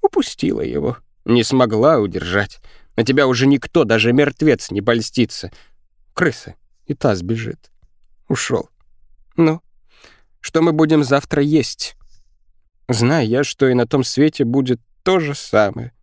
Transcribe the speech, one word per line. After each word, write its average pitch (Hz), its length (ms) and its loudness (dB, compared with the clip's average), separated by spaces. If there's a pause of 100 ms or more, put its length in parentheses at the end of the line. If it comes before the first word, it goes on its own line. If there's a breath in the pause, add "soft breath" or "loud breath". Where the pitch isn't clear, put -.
Упустила - 600 -2
его. 123 360 -6 (280)
Не 120 200 2
смогла 127 540 2
удержать. 92 600 -4 (360 soft breath)
На 117 80 2
тебя 135 220 2
уже 127 200 2
никто, 139 380 2
даже 113 280 2
мертвец, 139 580 0
не 101 120 -6
польстится. 113 680 -2 (640 soft breath)
Крыса. 143 400 -4 (320)
И 151 80 -6
та 120 200 0
сбежит. 110 560 -8 (580)
Ушёл. - 400 -4 (680)
Ну, 165 240 2 (800 soft breath)
что - 220 -4
мы 170 100 2
будем 156 320 2
завтра 139 380 0
есть? 147 540 -2 (920)
Знаю 123 380 2
я, 123 180 0
что - 240 0
и 127 60 4
на 123 120 2
том 131 180 0
свете 147 400 0
будет 123 360 -2 (220)
то 185 180 2
же 147 140 -4
самое 113 580 -2 (100)